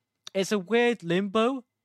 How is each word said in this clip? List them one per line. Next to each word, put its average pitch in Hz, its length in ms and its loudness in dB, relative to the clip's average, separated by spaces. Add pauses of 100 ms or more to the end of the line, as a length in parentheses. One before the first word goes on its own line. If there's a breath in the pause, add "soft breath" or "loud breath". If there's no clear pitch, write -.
(340)
it's 190 180 -2
a 214 80 0
weird 226 440 0
limbo, 208 600 0 (200)